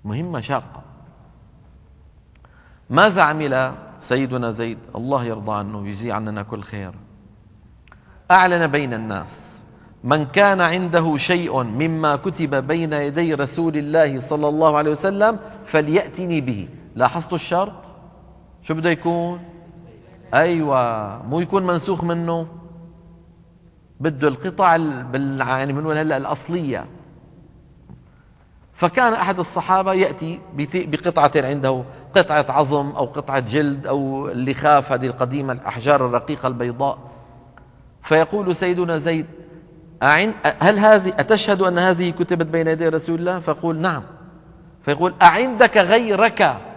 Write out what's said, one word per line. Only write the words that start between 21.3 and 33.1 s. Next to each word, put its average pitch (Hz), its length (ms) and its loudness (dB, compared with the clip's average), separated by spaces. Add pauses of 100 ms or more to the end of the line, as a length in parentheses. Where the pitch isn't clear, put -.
يكون 185 280 -2
منسوخ 175 360 -2
منه، 170 440 -4 (1500)
بده 143 280 -2
القطع 175 480 2
ال-، 147 280 -2
بال-، 135 440 -4
يعني 135 260 -2
بنقول 151 240 -4
هلأ 156 200 -2
الأصلية. 139 680 -6 (1900)
فكان 226 400 2
أحد 180 260 -2
الصحابة 190 540 0
يأتي 165 460 -2 (160)
بت-، 156 320 -4
بقطعة 151 480 2
عنده، 131 480 0 (320)
قطعة 156 340 4
عظم 143 420 0
أو 143 140 -2
قطعة 135 340 -4